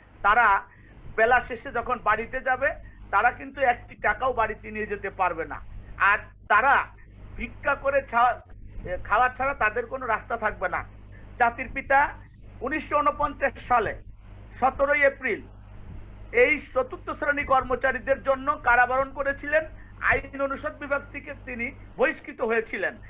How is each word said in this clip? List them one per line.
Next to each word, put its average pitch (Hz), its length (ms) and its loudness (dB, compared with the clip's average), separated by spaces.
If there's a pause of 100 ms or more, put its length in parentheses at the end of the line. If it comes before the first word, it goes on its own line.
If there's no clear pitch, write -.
(220)
তারা 208 420 6 (520)
বেলা 240 240 6
শেষে 247 320 -6
যখন 233 320 -2
বাড়িতে 226 380 0
যাবে, 262 280 0 (420)
তারা 214 200 4
কিন্তু 277 300 -12
একটি 240 340 0
টাকাও 226 380 0
বাড়িতে 214 380 -2
নিয়ে 214 140 -6
যেতে 202 240 -6
পারবে 175 360 -2
না। 139 160 -10 (360)
আর 196 200 4 (300)
তারা 233 400 4 (500)
ভিক্ষা 277 380 -4
করে 277 320 0
ছা-, 233 320 2 (640)
খাওয়া 240 260 4
ছাড়া 262 240 -2
তাদের 233 320 0
কোনো 262 200 -8
রাস্তা 226 320 -2
থাকবে 196 320 -2
না। 147 160 -4 (540)
জাতির 240 340 2
পিতা 269 400 2 (480)
উনিশশো 294 380 0
ঊনপঞ্চাশ 285 680 0
সালে 220 280 2 (640)
সতেরোই 269 420 2
এপ্রিল 262 400 2 (920)
এই 269 280 4 (140)
চতুর্থ 262 360 -2
শ্রেণী 285 340 -2
কর্মচারীদের 254 800 0
জন্য 269 400 0
কারাবরণ 247 500 4
করেছিলেন। 285 520 0 (360)
আইন 269 400 0
অনুষদ 277 380 -4
বিভাগ 285 220 -4 (100)
থেকে 277 220 -12 (120)
তিনি 247 260 -8 (260)
বহিষ্কৃত 285 440 -2
হয়েছিলেন। 220 560 -2 (120)